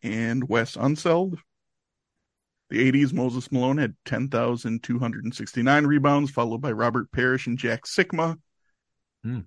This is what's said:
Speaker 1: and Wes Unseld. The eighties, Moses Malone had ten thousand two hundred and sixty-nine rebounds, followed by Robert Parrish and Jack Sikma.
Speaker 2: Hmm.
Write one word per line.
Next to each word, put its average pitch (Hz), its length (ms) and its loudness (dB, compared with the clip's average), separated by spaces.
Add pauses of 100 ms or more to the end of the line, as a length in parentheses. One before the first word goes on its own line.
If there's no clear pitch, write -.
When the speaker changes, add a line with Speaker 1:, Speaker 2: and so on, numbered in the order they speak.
Speaker 1:
and 117 440 -2
Wes 113 280 0
Unseld. 165 640 0 (1300)
The - 100 0
eighties, 131 320 4
Moses 123 400 -2
Malone 131 260 2
had 127 180 0 (100)
ten 123 240 -2
thousand 117 540 -2
two 120 160 -2
hundred 113 240 -4
and 113 100 -6
sixty-nine 135 540 2
rebounds, 143 420 4
followed 120 320 -2
by 143 100 -2
Robert 117 400 0
Parrish 127 360 0
and 120 100 -2
Jack 120 280 -2
Sikma. 165 520 0 (840)
Speaker 2:
Hmm. 117 240 -6